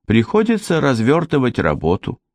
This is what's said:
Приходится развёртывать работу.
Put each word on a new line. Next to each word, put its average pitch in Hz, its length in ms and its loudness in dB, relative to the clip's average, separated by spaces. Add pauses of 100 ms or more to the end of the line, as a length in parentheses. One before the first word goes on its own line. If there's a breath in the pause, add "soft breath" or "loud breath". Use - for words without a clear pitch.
Приходится 180 760 0
развёртывать 135 800 0
работу. 78 600 -2 (160)